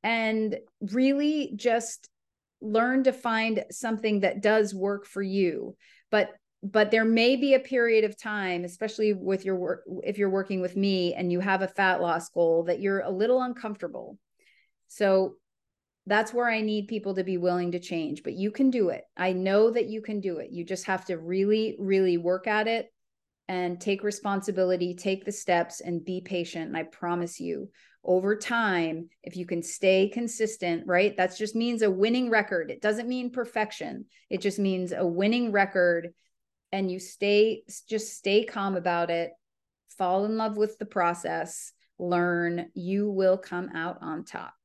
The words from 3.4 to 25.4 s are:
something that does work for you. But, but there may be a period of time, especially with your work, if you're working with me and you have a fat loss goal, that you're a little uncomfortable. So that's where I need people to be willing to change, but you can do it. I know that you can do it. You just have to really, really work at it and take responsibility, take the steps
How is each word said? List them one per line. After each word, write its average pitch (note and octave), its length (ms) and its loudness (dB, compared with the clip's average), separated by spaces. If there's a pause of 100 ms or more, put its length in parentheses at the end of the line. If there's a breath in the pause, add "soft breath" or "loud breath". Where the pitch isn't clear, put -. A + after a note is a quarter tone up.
something A3 520 0
that G3 200 0
does G#3 320 4
work G3+ 320 -4
for - 160 -8
you. F#3+ 540 0 (340 soft breath)
But, G#3 220 2 (320)
but G#3 260 2
there A3+ 140 4
may A3+ 320 6
be C4+ 180 4
a C4 60 6
period A#3 460 2
of G#3 120 -4
time, F#3+ 460 -4
especially G#3+ 480 -2
with F#3+ 320 -2
your F#3+ 140 0
work, F3+ 260 -4 (220)
if G3+ 120 -4
you're G3+ 120 2
working F#3+ 320 -2
with F3+ 160 -4
me F#3+ 380 2
and F3+ 140 -2
you F3 120 0
have F#3+ 220 2
a F#3+ 40 -2
fat F#3 340 2
loss E3+ 280 -2
goal, E3+ 340 4
that E3+ 160 -2
you're G3 220 0
a F#3 100 -4
little A#3 300 2
uncomfortable. G#3+ 760 -8 (680 soft breath)
So F#3+ 480 2 (720)
that's G#3+ 280 2
where A#3+ 160 2
I A3 120 0
need G#3+ 260 -2
people G3 280 -4
to F#3 100 -2
be F#3 120 -2
willing F3 360 0
to F3 60 -4
change, D#3+ 440 -6
but - 100 -6
you G3+ 180 -2
can C4+ 180 4
do A3+ 200 2
it. - 140 -6 (140)
I F#3 160 0
know G3 380 4
that A3+ 180 0
you A3 120 -6
can G#3 200 -6
do F#3 160 -4
it. - 140 -10
You E3+ 120 -8
just F3+ 220 -6
have F#3+ 220 -2
to F3 100 -4
really, G3+ 600 0
really F#3+ 400 2
work F3+ 300 -2
at G#3+ 220 0
it A3+ 180 -2 (600)
and F3+ 320 -4
take G3 200 -2
responsibility, F#3 920 0
take F#3+ 300 -4
the G#3 80 -6
steps - 480 0